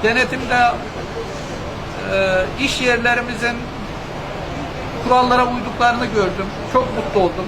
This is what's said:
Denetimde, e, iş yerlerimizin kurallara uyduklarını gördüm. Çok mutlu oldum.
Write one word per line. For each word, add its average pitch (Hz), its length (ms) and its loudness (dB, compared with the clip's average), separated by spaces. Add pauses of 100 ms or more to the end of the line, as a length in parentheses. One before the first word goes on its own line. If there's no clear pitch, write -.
Denetimde, 247 680 2 (1400)
e, 190 320 4 (140)
iş 262 220 0
yerlerimizin 240 760 2 (1500)
kurallara 247 400 6
uyduklarını 240 580 0
gördüm. 190 400 0 (280)
Çok - 220 2
mutlu - 260 0
oldum. 180 260 0